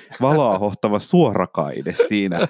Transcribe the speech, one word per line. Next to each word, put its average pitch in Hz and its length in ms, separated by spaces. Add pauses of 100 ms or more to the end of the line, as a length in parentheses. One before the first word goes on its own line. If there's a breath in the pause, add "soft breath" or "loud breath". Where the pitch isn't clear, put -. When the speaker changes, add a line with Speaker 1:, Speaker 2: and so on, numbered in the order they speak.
(220 loud breath)
Speaker 1:
valoa 131 380
Speaker 2:
<laughs> 101 40
Speaker 1:
hohtava 104 360
suorakaide 90 960 (120)
siinä 98 320 (100)